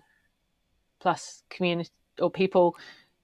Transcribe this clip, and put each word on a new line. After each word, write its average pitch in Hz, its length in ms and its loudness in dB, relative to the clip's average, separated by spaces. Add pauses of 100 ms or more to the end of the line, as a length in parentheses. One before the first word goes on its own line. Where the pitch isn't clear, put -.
(1000)
plus - 500 -4
community 170 400 -4 (280)
or 175 120 0
people 185 460 2 (460)